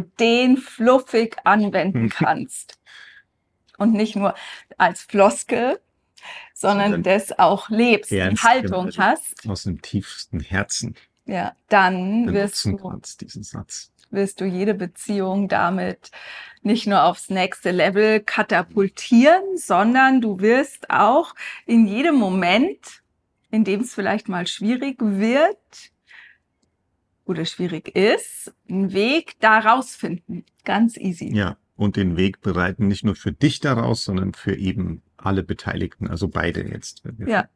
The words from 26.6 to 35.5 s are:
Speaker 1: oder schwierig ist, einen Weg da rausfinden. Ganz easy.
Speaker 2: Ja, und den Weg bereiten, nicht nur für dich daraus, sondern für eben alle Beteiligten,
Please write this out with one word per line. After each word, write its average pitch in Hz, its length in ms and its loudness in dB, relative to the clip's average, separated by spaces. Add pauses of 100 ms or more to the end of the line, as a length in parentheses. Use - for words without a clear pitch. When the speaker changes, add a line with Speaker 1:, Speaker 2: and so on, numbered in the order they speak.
Speaker 1:
oder 170 200 -4
schwierig - 500 -8
ist, - 580 -2 (160)
einen 190 240 -2
Weg 247 460 -2
da 220 200 6
rausfinden. 214 840 -2 (200)
Ganz 220 320 0
easy. - 360 -6
Speaker 2:
Ja, 101 240 0 (180)
und 104 200 0
den 90 220 0
Weg 95 240 0
bereiten, 92 460 0
nicht 101 180 -2
nur 98 100 0
für - 160 -6
dich - 280 0
daraus, 120 440 -2
sondern 95 300 -4
für - 220 -4
eben 92 460 -4 (160)
alle 95 260 -2
Beteiligten, 92 640 -6